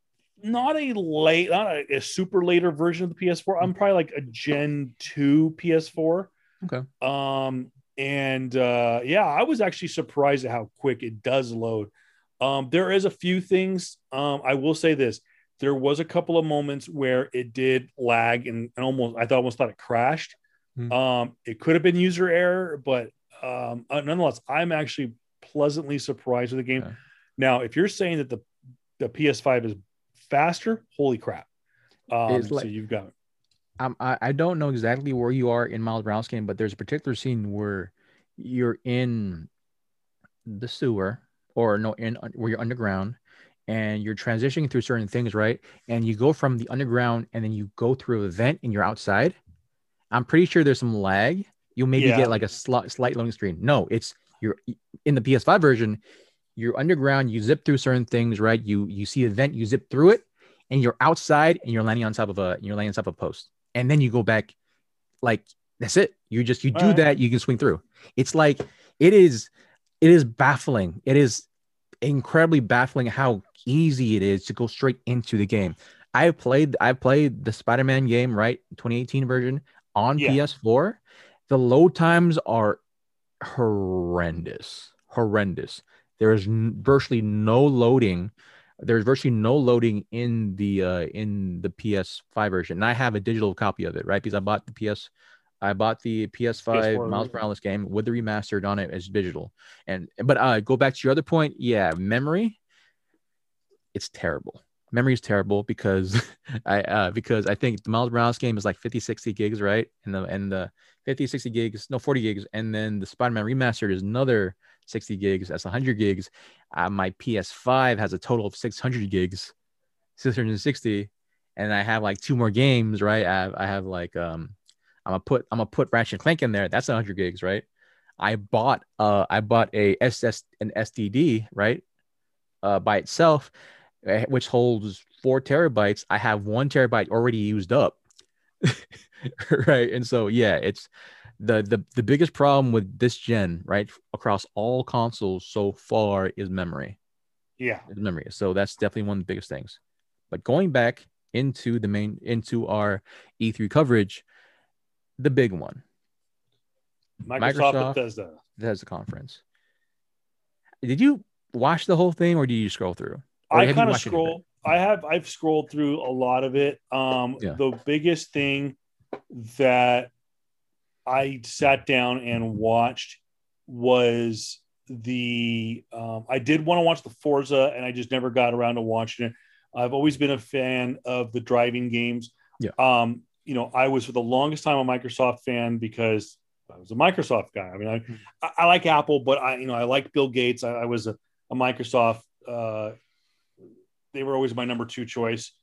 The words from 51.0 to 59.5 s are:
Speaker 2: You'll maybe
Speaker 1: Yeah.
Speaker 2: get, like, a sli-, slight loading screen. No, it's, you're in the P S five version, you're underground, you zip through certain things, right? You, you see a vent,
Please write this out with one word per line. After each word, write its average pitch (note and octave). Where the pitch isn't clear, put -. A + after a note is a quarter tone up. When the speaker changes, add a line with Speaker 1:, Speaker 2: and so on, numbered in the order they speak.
Speaker 2:
You'll C3
maybe C3
Speaker 1:
Yeah. A#2
Speaker 2:
get, B2
like, A2
a G#2+
sli-, B2
slight B2
loading A#2
screen. F2+
No, A#2+
it's, -
you're G#2+
in D3
the B2+
P C3
S A#2+
five F#3+
version, A#2
you're A#2
underground, C#3
you A2
zip B2+
through D3
certain B2+
things, A#2
right? A2+
You, G#2
you G2+
see C3
a A2
vent, C3+